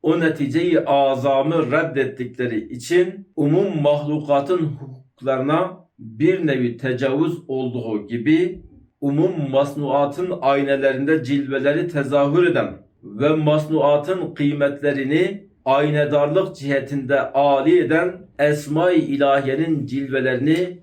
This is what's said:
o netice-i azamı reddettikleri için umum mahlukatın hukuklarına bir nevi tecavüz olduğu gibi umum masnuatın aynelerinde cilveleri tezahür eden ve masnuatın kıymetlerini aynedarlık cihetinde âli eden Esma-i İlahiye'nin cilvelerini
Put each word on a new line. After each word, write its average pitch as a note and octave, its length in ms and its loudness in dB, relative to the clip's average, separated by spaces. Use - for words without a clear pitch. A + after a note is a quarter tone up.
o D#3+ 180 2
netice-i D#3+ 640 2
azamı C#3 840 2
reddettikleri B2 1000 -4
için F3 640 -2
umum D#3+ 460 0
mahlukatın D3 760 0
hukuklarına C#3 1200 -4
bir C3+ 480 0
nevi B2+ 300 0
tecavüz C3+ 600 -2
olduğu A#2 580 -6
gibi D#3 560 0
umum D3 500 0
masnuatın C#3+ 920 0
aynelerinde C#3 840 2
cilveleri C#3 640 -2
tezahür C#3+ 580 2
eden B2+ 220 0
ve G#2+ 260 -2
masnuatın D3+ 1040 0
kıymetlerini C#3+ 1120 0
aynedarlık D3 920 2
cihetinde C#3 640 -2
âli C#3+ 460 4
eden E3+ 480 0
Esma-i D3 580 2
İlahiye'nin C#3 920 0
cilvelerini C3+ 960 -2